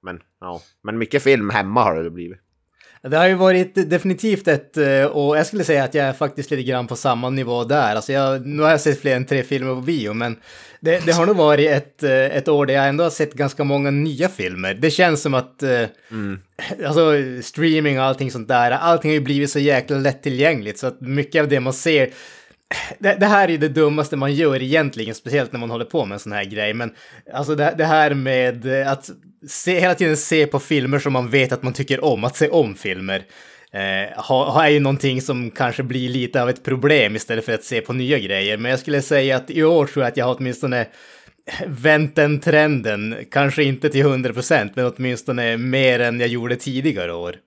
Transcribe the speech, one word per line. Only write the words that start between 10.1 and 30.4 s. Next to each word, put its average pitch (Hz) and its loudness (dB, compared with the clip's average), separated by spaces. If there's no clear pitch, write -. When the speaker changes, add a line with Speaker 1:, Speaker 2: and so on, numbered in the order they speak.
Speaker 2:
men 113 -4
det, 165 0
det 165 2
har 170 4
nog 202 4
varit 151 6
ett, 139 -2
eh, 139 2
ett 135 2
år 143 4
där 131 0
jag 139 4
ändå 147 0
har 165 2
sett 151 -4
ganska 143 -4
många 139 0
nya 147 0
filmer. 92 -4
Det 147 2
känns 160 2
som 143 -2
att, 127 -4
eh, 123 2
Speaker 1:
Mm. 101 -8
Speaker 2:
alltså 151 2
streaming 151 0
och 131 0
allting 131 -2
sånt 113 -10
där, 120 4
allting 165 2
har 156 2
ju 151 2
blivit 139 0
så 147 -2
jäkla 139 2
lättillgängligt 135 -2
så 131 -4
att - -8
mycket 139 -2
av 147 2
det 139 2
man 127 -2
ser, 143 2
det, 196 2
det 196 4
här 202 4
är 170 0
ju 165 0
det 151 0
dummaste 147 2
man 139 0
gör 139 2
egentligen, 131 0
speciellt 127 -2
när 123 -8
man 117 -6
håller 117 -6
på 139 -2
med 98 -8
en 101 -10
sån 107 -12
här 101 -4
grej, 104 -4
men 117 -6
alltså 143 -2
det, 147 0
det 160 2
här 156 4
med, 127 0
eh, 135 -2
att 135 -6
se, 180 -2
hela 180 2
tiden 160 2
se 151 2